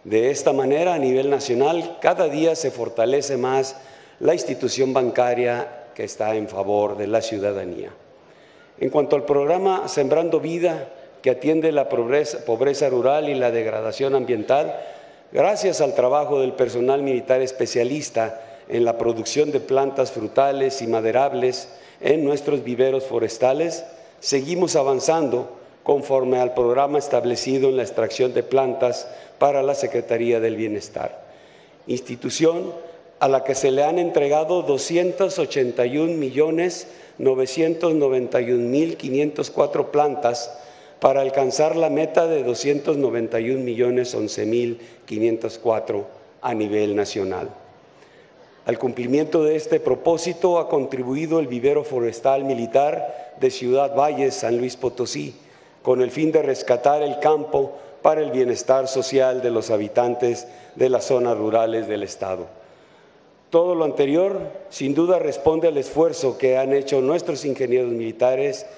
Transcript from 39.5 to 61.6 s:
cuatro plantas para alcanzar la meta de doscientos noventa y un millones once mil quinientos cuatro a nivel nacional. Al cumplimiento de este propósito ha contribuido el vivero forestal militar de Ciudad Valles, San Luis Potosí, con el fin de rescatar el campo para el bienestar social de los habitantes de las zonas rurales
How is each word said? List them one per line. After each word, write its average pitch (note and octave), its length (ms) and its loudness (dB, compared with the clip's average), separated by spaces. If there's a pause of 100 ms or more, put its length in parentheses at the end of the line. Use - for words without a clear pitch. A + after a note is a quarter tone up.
cuatro C#3+ 420 0
plantas C#3+ 680 0 (420)
para C3+ 200 4
alcanzar C3+ 560 2
la D#3+ 140 2
meta D#3 360 2
de D#3 160 0
doscientos C#3+ 540 0
noventa A#2 420 0
y A#2 120 -2
un C3+ 120 -2
millones B2 520 0
once G#2+ 320 -4
mil A#2 340 -2 (260)
quinientos A2+ 520 -2
cuatro A2 500 -2 (320)
a B2 140 -4
nivel G#2+ 420 0
nacional. F#2+ 540 -4 (1120)
Al A#2 140 -2
cumplimiento C3+ 680 0
de D#3 120 2
este D#3 240 0
propósito E3+ 800 0
ha D3+ 120 -2
contribuido C3+ 720 -2
el D3 60 -2
vivero C3 380 0
forestal C3 600 0
militar C3+ 920 -2
de C3 120 4
Ciudad C3+ 440 0
Valles, C3+ 400 2
San A#2+ 220 -2
Luis B2 200 -4
Potosí, A#2 640 -6 (440)
con B2+ 180 2
el A#2+ 100 2
fin D#3 220 0
de D#3 100 4
rescatar C#3 600 2
el C#3+ 180 -4
campo D3 580 0 (220)
para D#3 220 2
el B2 80 -2
bienestar B2+ 580 2
social C3 540 0
de A#2+ 80 0
los A2+ 200 -2
habitantes A#2 760 0 (280)
de C3 140 2
las B2 160 0
zonas A#2+ 320 2
rurales A2 500 0